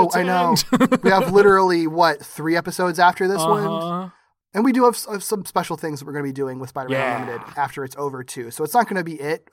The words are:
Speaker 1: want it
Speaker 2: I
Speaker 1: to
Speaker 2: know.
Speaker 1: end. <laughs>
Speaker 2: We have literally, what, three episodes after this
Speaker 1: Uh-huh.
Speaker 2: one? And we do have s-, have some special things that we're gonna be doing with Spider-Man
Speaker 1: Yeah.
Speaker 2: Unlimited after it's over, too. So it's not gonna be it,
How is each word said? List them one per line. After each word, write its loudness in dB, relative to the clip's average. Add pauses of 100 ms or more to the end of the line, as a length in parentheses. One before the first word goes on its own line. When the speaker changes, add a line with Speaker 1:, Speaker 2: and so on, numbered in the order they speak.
Speaker 1:
want 0
it 2
Speaker 2:
I 2
Speaker 1:
to -2
Speaker 2:
know. 2 (260)
Speaker 1:
end. 2
<laughs> -
Speaker 2:
We 6
have 4
literally, 6
what, 2
three -4
episodes -2
after 4
this 0
Speaker 1:
Uh-huh. 2 (280)
Speaker 2:
one? -8 (420)
And 0
we 4
do 2
have 4
s-, -10
have -8
some -6
special -4
things -8
that -18
we're -12
gonna -6
be -6
doing -6
with -12
Spider-Man -6
Speaker 1:
Yeah. -4
Speaker 2:
Unlimited -12
after -6
it's -12
over, -8
too. -12
So -6
it's -4
not 2
gonna -4
be -10
it, -6